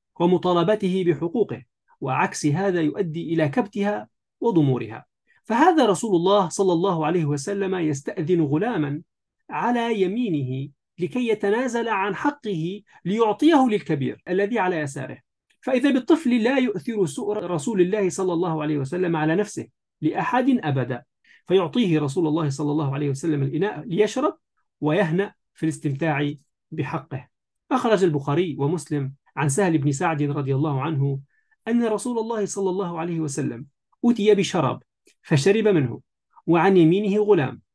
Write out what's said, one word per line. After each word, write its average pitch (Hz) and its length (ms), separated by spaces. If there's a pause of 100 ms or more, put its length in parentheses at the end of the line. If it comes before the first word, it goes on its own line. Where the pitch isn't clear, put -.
(200)
ومطالبته 180 840
بحقوقه، 170 560 (380)
وعكس 151 460
هذا 180 340
يؤدي 165 540
إلى 156 140
كبتها 208 600 (320)
وضمورها. 131 640 (380)
فهذا 294 420
رسول 202 300
الله 185 320
صلى 190 240
الله 170 340
عليه 170 180
وسلم 190 500
يستأذن 165 640
غلاما 156 640 (480)
على 233 520
يمينه 151 640 (300)
لكي 226 300
يتنازل 226 600
عن 202 260
حقه 196 680 (220)
ليعطيه 233 640
للكبير 139 600
الذي 202 300
على 185 180
يساره، 143 420 (420)
فإذا 262 300
بالطفل 254 520
لا 262 160
يؤثر 220 480
سؤر 190 440
رسول 180 300
الله 185 300
صلى 185 220
الله 165 300
عليه 151 160
وسلم 170 380
على 156 180
نفسه 202 320 (340)
لأحد 247 640
أبدا، 131 400 (440)
فيعطيه 175 540
رسول 147 260
الله 156 220
صلى 147 220
الله 143 240
عليه 143 160
وسلم 143 320
الإناء 151 440
ليشرب 214 520 (420)
ويهنأ 170 540 (200)
في - 80
الاستمتاع 147 720 (380)
بحقه. 147 580 (440)
أخرج 226 320
البخاري 147 540
ومسلم 143 540 (240)
عن 143 120
سهل 165 300
بن 139 140
سعد 160 300
رضي 143 320
الله 139 280
عنه 139 380 (480)
أن 233 160
رسول 226 340
الله 220 280
صلى 190 240
الله 180 280
عليه 165 220
وسلم 135 460 (380)
أتي 214 300
بشراب 151 480 (400)
فشرب 202 460
منه، 139 320 (460)
وعن 175 300
يمينه 190 460
غلام، 175 380 (140)